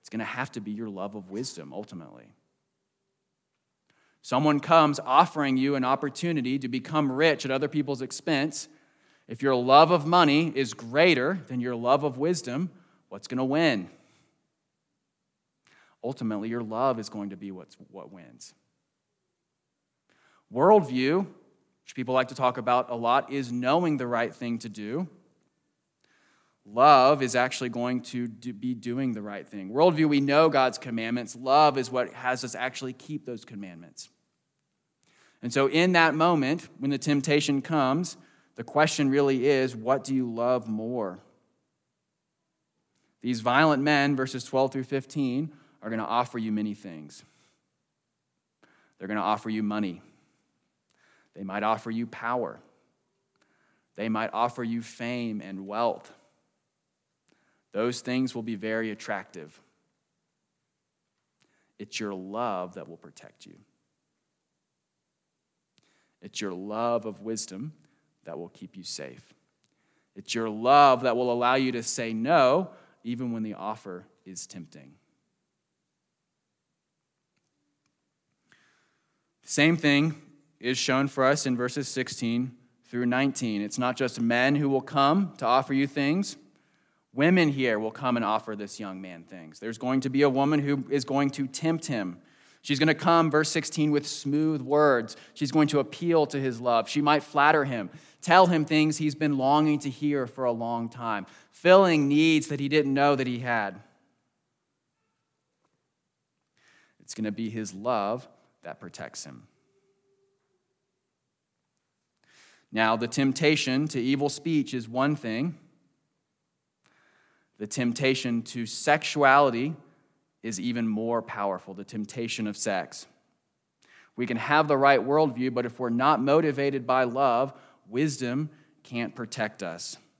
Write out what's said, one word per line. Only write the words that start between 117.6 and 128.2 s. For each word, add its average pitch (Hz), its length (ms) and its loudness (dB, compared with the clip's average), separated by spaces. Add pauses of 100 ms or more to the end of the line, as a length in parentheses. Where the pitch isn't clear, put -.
temptation 123 760 -2
to 117 220 -8
sexuality 143 1120 2 (680)
is 107 160 -8
even 117 280 -4
more 110 340 -2
powerful, 98 520 -6
the 98 100 -14
temptation 110 640 -8
of 104 80 -6
sex. - 500 -6 (1080)
We 123 100 -4
can 120 120 -4
have 147 300 2
the 147 100 2
right 139 220 6
worldview, 131 540 0
but 120 120 -2
if 117 140 -10
we're 123 100 -2
not 127 320 2
motivated 139 640 0
by 131 180 2
love, 131 480 0 (340)
wisdom 131 640 -4 (340)